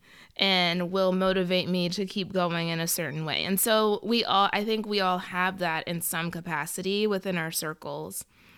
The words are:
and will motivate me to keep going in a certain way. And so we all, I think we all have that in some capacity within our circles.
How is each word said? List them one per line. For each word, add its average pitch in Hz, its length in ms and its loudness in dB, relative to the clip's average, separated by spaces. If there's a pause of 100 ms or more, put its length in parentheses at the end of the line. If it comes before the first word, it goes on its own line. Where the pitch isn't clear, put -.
(360)
and 180 540 0
will 185 220 2
motivate 185 560 2
me 175 200 2
to 196 160 -2
keep 185 280 -6
going 170 360 0
in 165 120 -2
a 165 60 -2
certain 156 380 -4
way. 80 200 -2
And 196 140 0
so 214 440 4
we 233 220 2
all, 196 280 4
I 208 120 0
think 220 220 0
we 208 140 0
all 185 180 2
have 185 420 -2
that 160 280 -2
in 170 140 -2
some 170 280 -2
capacity 180 760 -2
within 190 320 0
our 160 120 -2
circles. 156 720 -6 (340)